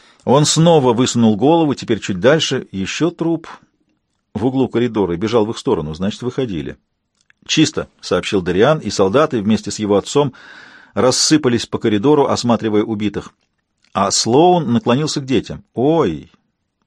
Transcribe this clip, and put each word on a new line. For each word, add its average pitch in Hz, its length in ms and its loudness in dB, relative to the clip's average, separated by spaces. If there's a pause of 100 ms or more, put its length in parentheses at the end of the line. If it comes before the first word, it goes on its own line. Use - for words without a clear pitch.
(240)
Он 139 200 4
снова 151 480 4
высунул 117 440 2
голову, 147 380 2
теперь 104 260 -4
чуть 95 200 -6
дальше, 135 520 0
еще 98 380 -4
труп 165 380 -4 (840)
в 110 120 -2
углу 131 220 0
коридора, 110 460 -2
и 85 40 -6
бежал 107 280 0
в 110 40 -4
их 117 80 -10
сторону, 80 360 -4
значит, 92 280 -6
выходили. 98 540 -8 (680)
«Чисто», — - 420 0 (120)
сообщил 92 420 -2
Дариан, 98 360 2
и 107 120 -8
солдаты 117 500 0
вместе 104 300 -2
с - 80 -10
его 104 180 0
отцом 139 380 0 (600)
рассыпались 123 720 0
по - 120 -6
коридору, 123 480 2
осматривая 107 560 0
убитых. 104 500 -6 (600)
А 101 180 -2
Слоун 151 640 2
наклонился 135 480 0
к 135 40 -8
детям. 104 400 -4 (100)
«Ой!» 117 560 -2 (560)